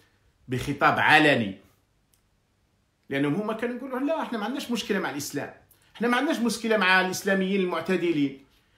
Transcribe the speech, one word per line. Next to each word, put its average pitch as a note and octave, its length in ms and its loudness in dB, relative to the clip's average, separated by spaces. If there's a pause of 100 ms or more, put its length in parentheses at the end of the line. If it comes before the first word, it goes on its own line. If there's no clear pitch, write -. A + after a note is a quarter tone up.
(480)
بخطاب C#3 520 0
علني، B2 580 4 (1500)
لأنهم C#3+ 260 0
هما G#3+ 180 -4
كانوا A#3+ 220 -6
يقولوا: B3+ 240 -8
"لا، D4+ 220 -2
احنا A#3 160 -6
ما G#3 80 -6
عندناش C4 260 -6
مشكلة G3+ 280 -2
مع D#3+ 100 -4
الإسلام، C#3 440 -8 (420)
احنا A3+ 120 -2
ما A#3+ 100 2
عندناش C4+ 220 0
مشكلة A3 380 0
مع F#3 240 4
الإسلاميين F#3+ 600 0
المعتدلين". E3 840 0 (320)